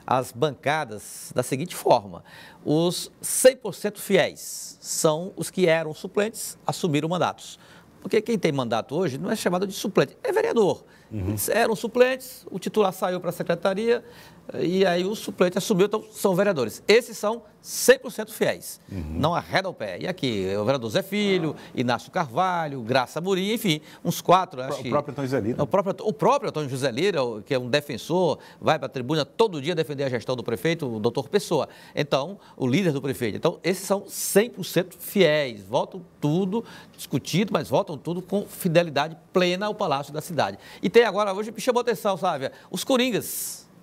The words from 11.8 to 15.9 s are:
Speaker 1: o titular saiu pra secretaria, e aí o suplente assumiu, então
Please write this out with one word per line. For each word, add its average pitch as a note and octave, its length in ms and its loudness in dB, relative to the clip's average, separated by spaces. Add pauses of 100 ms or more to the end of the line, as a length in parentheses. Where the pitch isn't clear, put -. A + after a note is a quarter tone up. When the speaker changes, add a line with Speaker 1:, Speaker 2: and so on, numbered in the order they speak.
Speaker 1:
o F#3+ 80 -8
titular G3 340 2
saiu F#3 280 -2
pra E3+ 120 -4
secretaria, G3 720 0 (540)
e F3+ 260 2
aí F3+ 200 2
o G#3 100 -2
suplente F#3+ 440 0
assumiu, F#3+ 280 4
então G#3+ 260 -4